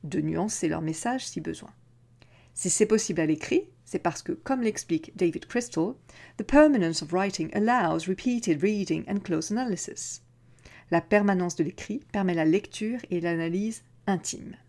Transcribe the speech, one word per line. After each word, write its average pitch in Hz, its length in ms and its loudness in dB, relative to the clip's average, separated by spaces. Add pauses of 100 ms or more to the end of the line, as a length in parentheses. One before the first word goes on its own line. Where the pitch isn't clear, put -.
de 156 160 -4
nuancer 165 480 -2
leur 160 140 -2
message 233 440 -4
si - 160 -8
besoin. 165 300 -10 (800)
Si - 160 -4
c'est 214 160 4
possible 208 360 2
à 160 40 2
l'écrit, 156 440 0 (160)
c'est - 140 -6
parce - 220 -2
que, - 120 -6
comme 262 280 -4
l'explique 214 540 -2
David 170 300 0
Crystal, « 240 480 -2 (440)
The 214 60 -6
permanence 262 580 6
of 156 120 -8
writing 185 400 0
allows 208 540 2
repeated 190 540 0
reading 196 460 0
and 202 120 -2
close 165 320 -2
analysis. » - 680 -6 (680)
La 170 100 4
permanence 190 540 2
de 165 80 0
l'écrit 208 480 -6
permet 196 220 0
la 165 120 2
lecture 214 540 0 (100)
et 175 120 -2
l'analyse 170 640 -2 (240)
intime. - 480 -4 (140)